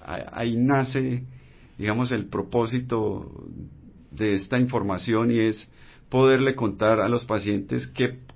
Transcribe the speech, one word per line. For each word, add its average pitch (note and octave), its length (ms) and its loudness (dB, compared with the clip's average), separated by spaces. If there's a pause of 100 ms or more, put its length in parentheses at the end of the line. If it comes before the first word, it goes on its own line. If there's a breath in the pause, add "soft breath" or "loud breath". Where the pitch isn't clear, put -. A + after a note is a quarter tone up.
ahí, E2+ 160 -8 (100)
ahí A#2 260 -2
nace, C3 680 0 (540 loud breath)
digamos, A2 340 -2
el G#2 140 -2
propósito A2+ 1080 -2 (800)
de G#2 240 0
esta G2 240 0
información, A2+ 720 0
y A#2 80 2
es A2 300 0 (400 soft breath)
poderle C3 460 4
contar A2 440 2
a G2+ 100 2
los A#2+ 160 0
pacientes G#2 640 -2
qué, - 320 -2 (160)